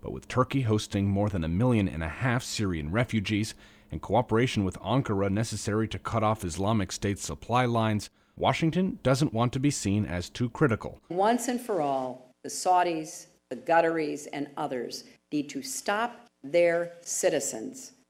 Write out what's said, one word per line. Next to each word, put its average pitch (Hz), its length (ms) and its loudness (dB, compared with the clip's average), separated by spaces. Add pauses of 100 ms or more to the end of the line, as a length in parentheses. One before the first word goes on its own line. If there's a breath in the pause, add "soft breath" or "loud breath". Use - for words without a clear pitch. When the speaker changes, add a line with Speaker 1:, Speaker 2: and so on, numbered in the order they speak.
Speaker 1:
But - 120 -8
with - 160 -10
Turkey 127 340 0
hosting 107 460 2
more 101 200 2
than 90 140 -2
a 80 60 -2
million 104 400 4
and 80 160 -4
a 80 40 -4
half 117 360 -2
Syrian 82 480 -4
refugees 107 640 0 (340 loud breath)
and 80 100 -8
cooperation 113 640 2
with 92 160 -2
Ankara 101 500 0
necessary 107 600 0
to 92 100 -8
cut - 240 -2
off 107 220 0
Islamic 95 480 0
State 101 260 -2
supply 117 460 -2
lines, 110 440 0 (280 soft breath)
Washington 160 640 0
doesn't 131 300 4
want 117 220 2
to - 40 -2
be 139 120 2
seen 104 340 0
as 90 260 -6
too 120 200 -2
critical. - 580 0
Speaker 2:
Once 214 400 2
and 247 120 -2
for 208 200 -2
all, 131 500 -4 (140)
the 131 60 -10
Saudis, 175 760 2 (240)
the 127 60 -6
Qataris, 160 760 2
and 143 140 -6 (100)
others 135 480 -6 (280 loud breath)
need 147 160 -2
to 139 140 -8
stop 220 640 -4 (180)
their 170 560 4
citizens - 920 -2 (180)